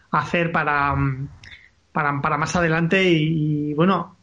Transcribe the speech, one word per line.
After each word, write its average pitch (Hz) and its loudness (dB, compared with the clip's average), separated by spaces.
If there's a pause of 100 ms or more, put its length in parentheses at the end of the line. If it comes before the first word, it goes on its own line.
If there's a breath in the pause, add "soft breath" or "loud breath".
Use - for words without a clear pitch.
(120)
a 156 0
hacer 170 -2
para, 147 0 (960 loud breath)
para, 143 -2
para 151 0
más 147 -2
adelante 170 2
y, 151 0
y, - -6
bueno, 170 0